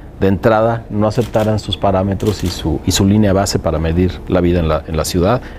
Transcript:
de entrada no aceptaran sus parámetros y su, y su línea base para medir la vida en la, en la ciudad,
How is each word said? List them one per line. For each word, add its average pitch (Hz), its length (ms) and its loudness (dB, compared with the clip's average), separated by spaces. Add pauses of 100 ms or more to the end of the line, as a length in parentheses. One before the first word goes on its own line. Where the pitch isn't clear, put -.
(200)
de 95 80 2
entrada 113 600 2
no 107 180 0
aceptaran 107 500 0
sus 101 180 -6
parámetros 98 680 0
y 90 40 -2
su, 78 380 -4
y 92 60 2
su 104 120 2
línea 101 280 4
base 95 260 0
para 78 220 -2
medir 85 480 0
la 90 120 2
vida 87 200 2
en 80 80 0
la, 78 180 0
en 80 100 -6
la 76 80 0
ciudad, 95 380 0 (160)